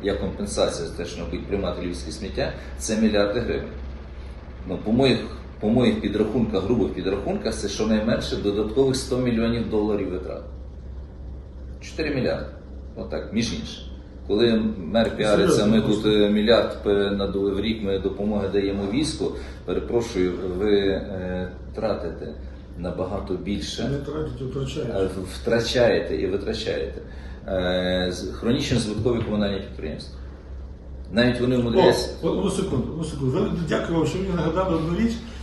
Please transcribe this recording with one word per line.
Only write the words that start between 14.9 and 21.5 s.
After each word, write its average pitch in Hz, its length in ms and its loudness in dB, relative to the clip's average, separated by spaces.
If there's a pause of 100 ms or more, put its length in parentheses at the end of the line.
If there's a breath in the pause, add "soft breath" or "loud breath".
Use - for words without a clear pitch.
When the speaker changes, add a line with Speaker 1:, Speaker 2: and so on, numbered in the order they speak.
Speaker 1:
піариться, 107 380 6
Speaker 2:
Серйозно, 107 200 6
Speaker 1:
ми 110 60 6
Speaker 2:
просто. 107 220 2
Speaker 1:
тут, 107 100 6
е, 104 160 6
мільярд 107 540 4
пе-, 101 280 4
на 98 160 0
ду-, 98 280 2
в 98 60 0
рік 107 220 0
ми 98 160 0
допомоги 98 540 0
даємо 101 300 2 (100)
війську, 123 380 0 (340 loud breath)
перепрошую, 92 680 0 (240)
ви, 104 300 4
е, 92 640 -2 (240)